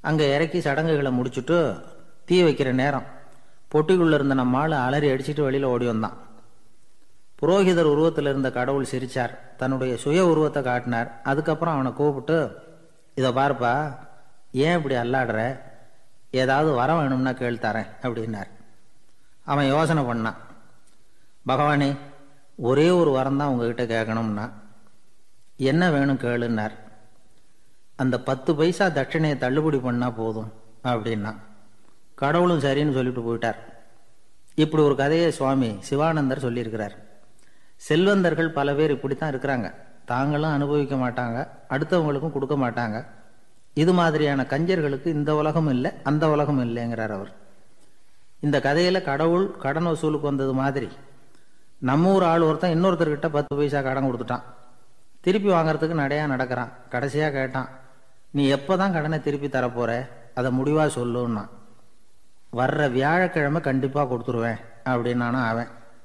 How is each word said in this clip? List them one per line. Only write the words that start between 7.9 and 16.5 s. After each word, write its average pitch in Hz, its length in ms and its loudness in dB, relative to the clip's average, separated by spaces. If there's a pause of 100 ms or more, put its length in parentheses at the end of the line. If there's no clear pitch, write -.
இருந்த 135 300 0
கடவுள் 127 400 0
சிரிச்சார், 127 460 -4 (200)
தன்னுடைய 131 400 -2
சுய 165 280 2
உருவத்தை 151 380 2
காட்டினார். 123 600 -2
அதுக்கப்புறம் 156 500 0
அவனை 131 200 -2
கூப்பிட்டு, 143 600 0 (600)
"இதை 131 160 2
பாருப்பா, 131 680 2 (540)
ஏன் 156 260 2
இப்படி 139 180 0
அல்லாடுற? 120 640 0 (720)
ஏதாவது 135 400 4